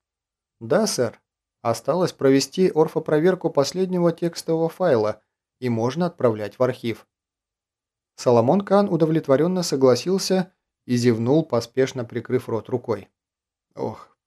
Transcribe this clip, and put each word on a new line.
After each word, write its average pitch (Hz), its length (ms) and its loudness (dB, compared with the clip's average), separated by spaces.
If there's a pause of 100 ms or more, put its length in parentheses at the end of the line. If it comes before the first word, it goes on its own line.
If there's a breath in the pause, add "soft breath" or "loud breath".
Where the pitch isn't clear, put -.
(600)
«Да, 147 260 0
сэр. 117 340 -4 (440)
Осталось 143 500 -2
провести 139 560 2
орфопроверку 160 800 0
последнего 180 600 0
текстового 165 580 -4
файла, 117 500 0 (400)
и 127 100 -4
можно 127 360 -2
отправлять 110 540 -2
в 127 40 0
архив». 123 440 -4 (1080)
Соломон 127 460 2
Кан 202 260 2
удовлетворённо 165 760 0
согласился 175 880 0 (320)
и 123 120 -2
зевнул, 120 460 2
поспешно 127 640 -4
прикрыв 120 420 -6
рот 110 220 -6
рукой. 117 400 -6 (640)
«Ох, - 420 -10 (120)